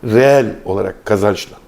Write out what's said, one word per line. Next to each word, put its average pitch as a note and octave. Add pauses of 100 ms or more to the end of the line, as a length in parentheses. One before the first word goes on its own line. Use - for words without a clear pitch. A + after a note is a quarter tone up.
Reel B2 (100)
olarak F#2+
kazançla. G2+ (100)